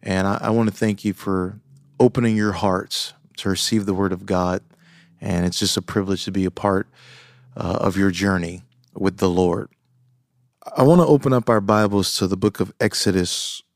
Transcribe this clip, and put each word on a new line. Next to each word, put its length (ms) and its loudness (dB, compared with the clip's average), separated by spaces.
And 240 -2
I, 160 -2
I 80 -2
wanna 220 0
thank 340 -4
you 80 -2
for 440 -4
opening 380 4
your 160 0
hearts 640 -2
to 100 -4
receive 380 -2
the 80 -2
Word 180 0
of 140 -8
God. 340 0
And 240 -2
it's 120 -4
just 200 -2
a 40 -6
privilege 440 -4
to 60 -8
be 120 0
a 60 -2
part, 360 0
uh, 240 -4
of 160 0
your 140 2
journey 500 -2
with 240 -4
the 140 0
Lord. 400 0
I 80 4
wanna 200 8
open 280 4
up 180 0
our 100 4
Bibles 580 2
to 100 0
the 80 -2
book 240 0
of 180 -4
Exodus 840 -2